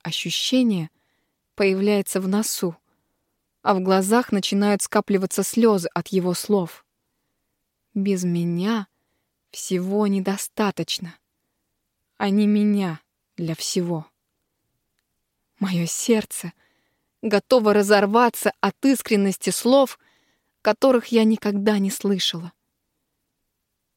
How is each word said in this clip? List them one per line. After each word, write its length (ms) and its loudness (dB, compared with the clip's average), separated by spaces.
ощущение 880 -2
появляется 640 0
в 60 -6
носу, 480 -2
а 120 2
в 60 0
глазах 520 2
начинают 500 0
скапливаться 600 -2
слезы 520 2
от 140 -4
его 260 0
слов. 520 -2
Без 300 0
меня — 640 -2
всего 540 -2
недостаточно, 1080 -4
а 120 -2
не 200 2
меня 520 0
для 180 -6
всего. 500 -4
Мое 260 -2
сердце 640 -2
готово 500 2
разорваться 880 2
от 240 -2
искренности 680 0
слов, 500 2
которых 460 2
я 160 2
никогда 560 2
не 140 -2
слышала. 600 -4